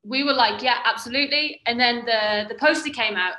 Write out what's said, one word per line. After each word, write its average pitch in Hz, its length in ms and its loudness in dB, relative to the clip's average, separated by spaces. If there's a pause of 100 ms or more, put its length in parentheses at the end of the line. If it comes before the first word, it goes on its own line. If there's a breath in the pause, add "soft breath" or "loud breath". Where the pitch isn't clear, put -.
we 254 180 -2
were 285 120 2
like, 220 280 2
"Yeah, 254 220 2
absolutely." 285 840 -2
And 240 140 0
then 240 240 2
the, 214 440 0
the 233 80 -10
poster 311 340 2
came 214 260 -2
out 180 220 0